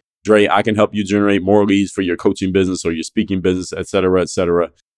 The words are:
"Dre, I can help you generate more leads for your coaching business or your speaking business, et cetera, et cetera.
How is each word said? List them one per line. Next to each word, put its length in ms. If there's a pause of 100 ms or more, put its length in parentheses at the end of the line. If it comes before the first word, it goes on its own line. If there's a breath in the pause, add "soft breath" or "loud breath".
(240)
"Dre, 240
I 140
can 120
help 200
you 100
generate 380
more 220
leads 280
for 100
your 140
coaching 340
business 340
or 80
your 120
speaking 360
business, 320
et 160
cetera, 340
et 80
cetera. 420 (260)